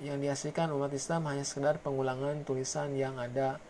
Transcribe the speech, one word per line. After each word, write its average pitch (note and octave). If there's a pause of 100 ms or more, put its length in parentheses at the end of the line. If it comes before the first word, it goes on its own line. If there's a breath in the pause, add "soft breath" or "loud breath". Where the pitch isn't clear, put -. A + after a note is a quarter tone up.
yang C#3+
dihasilkan D3+
umat C#3
Islam D3+
hanya C#3
sekedar D3
pengulangan C#3
tulisan C#3
yang C3+
ada B2+